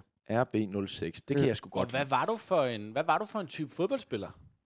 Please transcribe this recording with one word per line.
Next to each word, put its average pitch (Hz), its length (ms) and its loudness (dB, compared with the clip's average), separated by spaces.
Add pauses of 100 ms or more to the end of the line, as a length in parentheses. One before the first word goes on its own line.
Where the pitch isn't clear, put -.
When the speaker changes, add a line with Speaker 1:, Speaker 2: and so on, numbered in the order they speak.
(300)
Speaker 1:
R 117 140 4
B - 120 -2 (180)
nul 101 140 -2
seks. - 340 -4
Det 139 140 -4
kan 143 80 6
Speaker 2:
Øh. 139 40 6
Speaker 1:
jeg 110 100 2
sgu - 120 -6
godt - 160 0
Speaker 3:
Og 123 60 -8
hvad 131 80 0
Speaker 1:
lide. 139 120 -2
Speaker 3:
var 135 140 4
du 220 120 0
for 180 260 2
en, 107 280 -2
hvad 135 120 0
var 160 140 4
du 214 80 -2
for 214 140 -4
en 175 80 -4
type 143 220 -6
fodboldspiller 165 600 -2 (360)